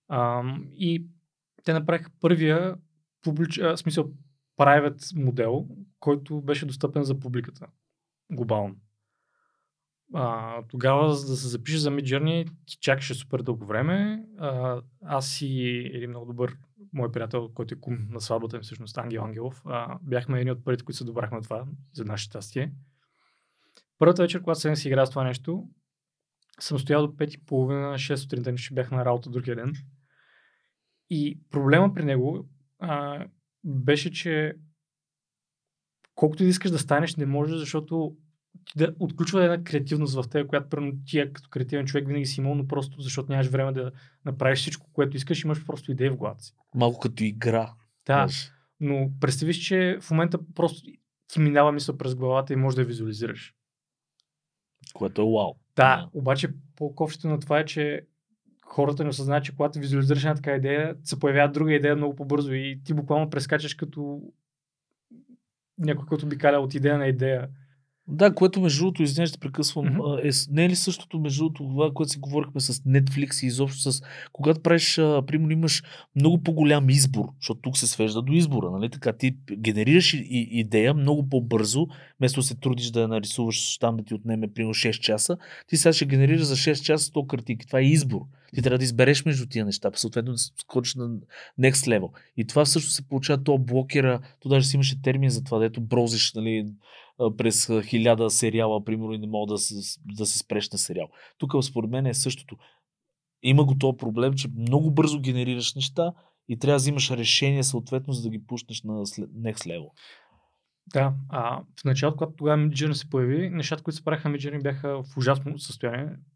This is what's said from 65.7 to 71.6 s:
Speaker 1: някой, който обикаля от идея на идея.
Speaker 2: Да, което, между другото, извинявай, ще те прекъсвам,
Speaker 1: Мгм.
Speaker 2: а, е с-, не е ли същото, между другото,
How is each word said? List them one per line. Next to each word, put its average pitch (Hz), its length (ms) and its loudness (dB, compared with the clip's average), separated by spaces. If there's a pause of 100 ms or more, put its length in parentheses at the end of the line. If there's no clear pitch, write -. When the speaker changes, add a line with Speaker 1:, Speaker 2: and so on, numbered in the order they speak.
Speaker 1:
някой, 147 280 -2
който 147 200 -2
обикаля 143 340 2
от 135 140 -4
идея 143 240 2
на 139 80 0
идея. 131 420 0 (600)
Speaker 2:
Да, 190 260 4
което, 190 260 4
между 151 240 4
другото, 185 180 0
извинявай, 151 240 2
ще 151 120 -6
те - 20 -20
прекъсвам, 143 460 -4
Speaker 1:
Мгм. 139 140 2
Speaker 2:
а, 143 220 -2
е 147 100 2
с-, 139 180 0
не 156 140 4
е 180 40 6
ли 180 80 2
същото, - 440 -4
между 151 240 0
другото, 160 180 -2